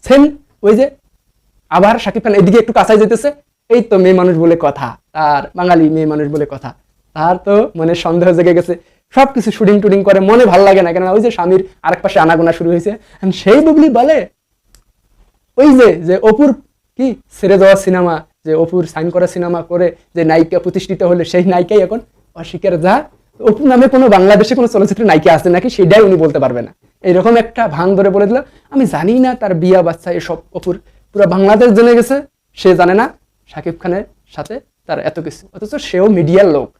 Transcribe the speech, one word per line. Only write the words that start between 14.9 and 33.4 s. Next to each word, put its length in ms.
ওই 220
যে, 240
যে 160
অপুর 340
কি 180
ছেড়ে 180
যাওয়া 180
সিনেমা, 480
যে 100
অপুর 320
সাইন 240
করা 160
সিনেমা 360
করে 340
যে 100
নায়িকা 340
প্রতিষ্ঠিত 440
হলে, 220
সেই 200
নায়িকাই 340
এখন 220
অস্বীকার। 460
যা 240
অপু 260
নামে 220
কোনো 200
বাংলাদেশে 460
কোনো 140
চলচ্চিত্রের 380
নায়িকা 260
আছে 180
নাকি, 200
সেটাই 300
উনি 160
বলতে 220
পারবে 240
না। 120
এইরকম 340
একটা 320
ভান 280
ধরে 140
বলে 160
দিল। 100
আমি 160
জানি 320
না 160
তার 200
বিয়া 280
বাচ্চা 300
এসব 240
অপুর, 280
পুরো 140
বাংলাদেশ 460
জেনে 220
গেছে, 280
সে 240
জানে 180
না 140